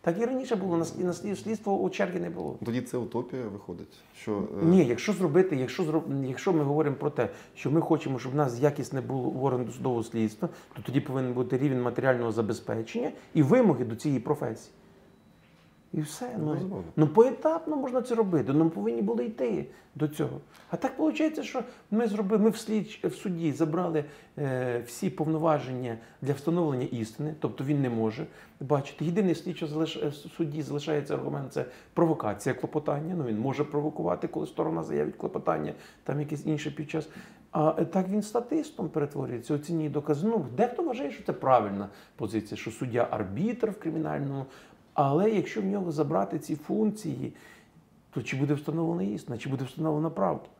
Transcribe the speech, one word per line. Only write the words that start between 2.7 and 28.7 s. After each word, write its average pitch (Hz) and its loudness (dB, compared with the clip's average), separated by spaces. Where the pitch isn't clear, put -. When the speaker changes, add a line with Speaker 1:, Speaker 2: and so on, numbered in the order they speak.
Speaker 2:
це 127 -6
утопія 123 -4
виходить, 92 -10
що, 101 -2
е, - 2
Speaker 1:
Ні, 170 8
якщо 120 0
зробити, 175 4
якщо 127 -2
зроб-, 147 0
якщо 131 -2
ми 160 4
говоримо 143 2
про 143 -2
те, 127 0
що - -2
ми 160 4
хочемо, 139 2
щоб 127 -6
в - -6
нас 127 2
якісне 139 0
було 127 -2
в 131 -2
органу 127 2
досудового 120 -2
слідства, 113 0
то 139 -12
тоді 127 2
повинен 131 -2
бути 127 0
рівень 131 2
матеріального 120 2
забезпечення 113 -2
і 156 8
вимоги 151 8
до 113 -4
цієї 135 0
професії. 123 -2
І 165 -2
все. 196 -6
Ну, 151 0
Speaker 2:
Безумовно. 185 -4
Speaker 1:
ну, 156 8
поетапно 302 6
можна 254 0
це 240 -2
робити, 175 4
ну, 156 8
ми 165 6
повинні 220 -2
були 226 0
йти 220 -2
до 147 0
цього. 143 -4
А 170 -4
так - -4
виходить, 311 0
що 254 -6
ми 226 2
зробили, 202 2
ми 220 8
в 220 0
слідч-, 202 -2
в 170 -4
суді 165 -2
забрали, 160 0
е, 127 0
всі - -4
повноваження 143 0
для 135 0
встановлення 147 2
істини, 143 -4
тобто 113 -4
він 143 2
не 127 2
може 113 0
бачити. 143 -2